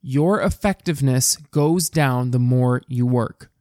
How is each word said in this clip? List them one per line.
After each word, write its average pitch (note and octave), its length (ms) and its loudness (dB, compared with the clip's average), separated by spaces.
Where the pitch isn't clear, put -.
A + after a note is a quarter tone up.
Your D3+ 360 0
effectiveness C#3 920 -2
goes D#3+ 380 0
down B2+ 420 0
the B2 80 0
more B2 500 2
you B2 180 -2
work. B2 440 -4